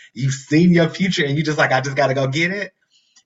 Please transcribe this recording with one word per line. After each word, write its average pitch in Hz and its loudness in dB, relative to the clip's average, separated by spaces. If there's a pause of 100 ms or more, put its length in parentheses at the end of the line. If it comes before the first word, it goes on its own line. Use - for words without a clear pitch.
(120)
you've 135 -4
seen 175 4
your 165 4
future 180 -2
and 139 -2
you 160 -2
just 151 -2
like, 131 0
"I 127 2
just 135 -6
gotta 135 0
go - 0
get 160 -2
it." 196 -8 (520)